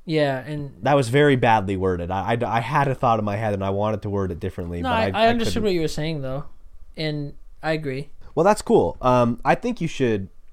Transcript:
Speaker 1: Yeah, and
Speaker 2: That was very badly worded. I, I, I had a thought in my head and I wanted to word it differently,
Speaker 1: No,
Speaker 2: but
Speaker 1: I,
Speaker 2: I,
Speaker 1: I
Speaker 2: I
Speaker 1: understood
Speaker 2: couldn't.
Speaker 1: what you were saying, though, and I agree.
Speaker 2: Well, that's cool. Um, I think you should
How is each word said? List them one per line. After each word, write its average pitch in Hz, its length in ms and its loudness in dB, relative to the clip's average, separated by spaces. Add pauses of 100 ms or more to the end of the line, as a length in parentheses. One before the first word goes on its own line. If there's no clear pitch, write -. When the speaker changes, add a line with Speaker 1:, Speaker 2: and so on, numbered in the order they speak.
Speaker 1:
Yeah, 147 340 0
and 143 320 -10 (100)
Speaker 2:
That 131 120 2
was 139 140 2
very 143 280 6
badly 110 400 2
worded. 90 340 0
I, 98 300 -2
I, 110 160 -2
I 117 40 2
had 135 280 0
a 131 60 -2
thought 117 260 2
in 107 40 -2
my 101 120 -2
head 110 180 -2
and 98 80 -4
I 98 80 -2
wanted 104 320 -2
to 104 80 -6
word 98 220 -2
it 80 80 -10
differently, 87 420 -6
Speaker 1:
No, - 60 -2
Speaker 2:
but 247 60 0
Speaker 1:
I, 226 80 0
Speaker 2:
I, 147 80 0
Speaker 1:
I 208 160 0
Speaker 2:
I - 20 6
Speaker 1:
understood 226 260 2
Speaker 2:
couldn't. 220 120 0
Speaker 1:
what 196 80 2
you 175 80 0
were 156 60 0
saying, 156 340 -4
though, 135 240 -8 (500)
and 151 380 -4 (280)
I 156 100 0
agree. 147 360 -4 (260)
Speaker 2:
Well, 151 80 2
that's 208 200 4
cool. 131 380 4
Um, 123 440 4
I 151 100 4
think 233 260 -2
you 170 60 0
should 110 420 0 (240)